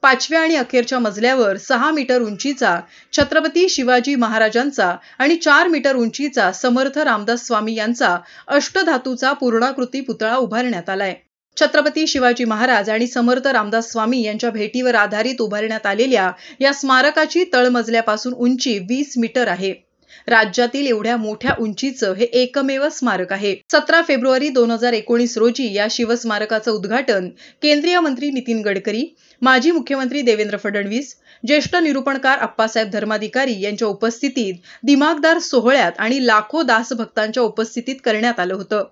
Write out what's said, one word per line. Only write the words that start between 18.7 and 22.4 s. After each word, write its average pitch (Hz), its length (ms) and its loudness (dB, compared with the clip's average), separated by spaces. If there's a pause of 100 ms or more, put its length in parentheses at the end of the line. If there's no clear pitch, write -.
वीस 247 380 -4
मीटर 233 300 0
आहे. 190 420 -4 (380)
राज्यातील 240 600 2
एवढ्या 226 300 0
मोठ्या 214 420 -4
उंचीचं 220 540 -4
हे 208 120 0
एकमेव 269 640 0